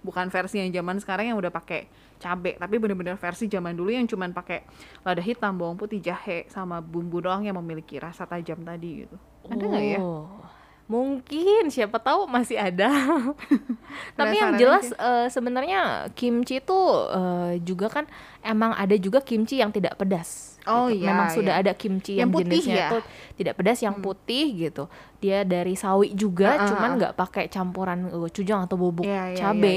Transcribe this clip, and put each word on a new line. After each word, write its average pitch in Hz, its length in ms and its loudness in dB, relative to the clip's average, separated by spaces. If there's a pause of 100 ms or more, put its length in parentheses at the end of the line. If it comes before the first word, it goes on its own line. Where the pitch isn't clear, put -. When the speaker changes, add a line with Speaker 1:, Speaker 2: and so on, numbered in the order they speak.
Speaker 1:
bukan 180 280 -4
versi 185 300 -2
yang 185 120 -2
zaman 180 300 -4
sekarang 196 260 -4
yang 233 120 -2
udah 180 120 -2
pakai - 380 -8 (280)
cabe, 175 380 -4
tapi 190 220 -4
bener-bener 190 400 -2
versi 175 300 -6
zaman 180 260 -4
dulu 170 160 -4
yang 240 160 0
cuman 185 260 -4
pakai 175 320 -8 (380)
lada 180 180 -2
hitam, 202 380 -2
bawang 170 180 -4
putih, 208 240 -8
jahe, 175 480 -6
sama 180 320 -8
bumbu 170 400 -6
doang 185 240 -2
yang 202 140 -4
memiliki 160 400 -10
rasa 165 260 -12
tajam 170 380 -8
tadi 170 420 -12
gitu. - 140 -18 (280)
Ada 214 200 -6
nggak 208 240 0
ya? 202 100 0
Speaker 2:
Oh. 170 300 -6 (600)
Mungkin, 285 800 2
siapa 226 300 0
tahu 330 260 2
masih 247 320 0
ada. 202 320 2 (640)
<laughs> 226 260 0 (360)
Tapi 285 200 2
yang 427 160 4
Speaker 1:
Penasaran - 60 4
Speaker 2:
jelas, 262 340 8
Speaker 1:
aja. - 80 -8
Speaker 2:
eh, 240 300 2
sebenarnya 254 520 -2 (300)
kimchi 240 480 0
itu, 370 200 0 (300)
eh, 180 520 0
juga 180 280 -4
kan 294 160 -4 (360)
emang 220 320 2
ada 202 220 2
juga 196 260 4
kimchi 233 380 -2
yang 214 100 4
tidak 208 260 -2
pedas, 190 520 -4 (180)
Speaker 1:
Oh, 240 220 2
Speaker 2:
gitu. 226 120 2
Speaker 1:
iya, 196 80 0
Speaker 2:
Memang 180 240 4
sudah 190 240 2
Speaker 1:
iya. 180 80 4
Speaker 2:
ada 190 100 4
kimchi 190 420 -4
Speaker 1:
Yang 196 40 2
Speaker 2:
yang 190 120 4
Speaker 1:
putih, 330 320 4
Speaker 2:
jenisnya 226 160 2
Speaker 1:
ya? 160 120 2
Speaker 2:
tuh 226 120 0 (320)
tidak 165 200 -4
pedas, 214 240 2
yang 208 140 -2
Speaker 1:
Hmm. 202 100 -8
Speaker 2:
putih, 233 420 -2 (140)
gitu. 151 260 -4 (340)
Dia 196 240 0
dari 180 320 0
sawi 196 380 4
juga, 196 420 4
Speaker 1:
Heeh, 302 120 2
Speaker 2:
cuman 233 200 2
Speaker 1:
heeh. 262 120 2
Speaker 2:
nggak 196 160 2
pakai 185 320 -2
campuran 185 520 -4 (100)
gochujang 175 540 -2
atau 180 140 -2
bubuk 175 260 2
Speaker 1:
Iya, 202 260 0
iya, 185 100 -6
Speaker 2:
cabai, 202 380 4